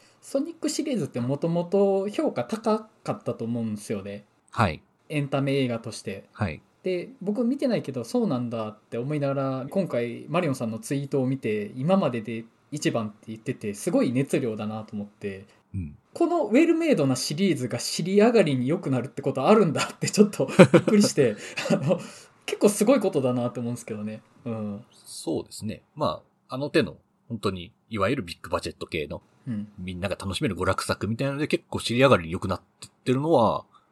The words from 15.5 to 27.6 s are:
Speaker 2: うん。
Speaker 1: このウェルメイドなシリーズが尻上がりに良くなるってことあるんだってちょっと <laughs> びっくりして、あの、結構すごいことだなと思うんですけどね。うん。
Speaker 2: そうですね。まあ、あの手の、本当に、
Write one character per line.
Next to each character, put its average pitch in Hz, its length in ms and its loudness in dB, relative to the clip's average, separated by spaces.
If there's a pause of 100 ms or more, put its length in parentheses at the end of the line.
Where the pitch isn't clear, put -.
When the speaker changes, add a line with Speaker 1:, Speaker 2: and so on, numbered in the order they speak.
Speaker 2:
う 95 40 -8
ん。 78 180 -8 (180)
Speaker 1:
こ 339 140 2
の 320 180 2
ウ 208 80 -4
ェ 311 120 6
ル 320 100 4
メ 330 160 2
イ 226 40 4
ド 151 120 2
な 127 80 2
シ - 200 -4
リ 180 180 2
ー 131 40 -4
ズ 123 100 -4
が 123 120 -6
尻 190 400 0
上 226 120 8
が 226 100 6
り 147 140 2
に 127 120 0
良 165 120 2
く 151 100 -4
な 127 100 2
る 117 80 -4
っ - 20 -14
て - 120 -12
こ 139 100 0
と 131 160 0
あ 196 60 10
る 214 120 8
ん 147 80 2
だ 127 200 -2
っ - 40 -20
て - 120 -2
ち - 120 6
ょ 208 60 6
っ - 40 -2
と - 160 -2
<laughs> - 260 10
び 208 60 10
っ - 20 0
く 214 160 4
り 202 60 8
し - 100 2
て、 117 220 2 (360)
あ 208 40 2
の、 175 240 0 (460)
結 - 140 -6
構 208 100 6
す 202 140 0
ご 247 120 6
い 247 40 4
こ 190 120 0
と 147 100 0
だ 127 120 2
な 120 180 0
と 123 100 -8
思 120 80 -4
う 120 40 -4
ん - 20 -8
で 120 40 -10
す - 60 -18
け 113 80 -8
ど 104 100 -8
ね。 107 180 -8 (240)
う 117 60 -6
ん。 107 400 -6
Speaker 2:
そ - 500 -8
う - 20 -6
で - 80 -20
す - 140 -12
ね。 104 180 -8 (120)
ま 127 280 -4 (260)
あ、 131 60 -10
あ - 20 -6
の 143 120 -6
手 151 140 2
の、 76 140 -8 (300)
本 117 120 -8
当 104 120 -2
に、 90 200 -10 (180)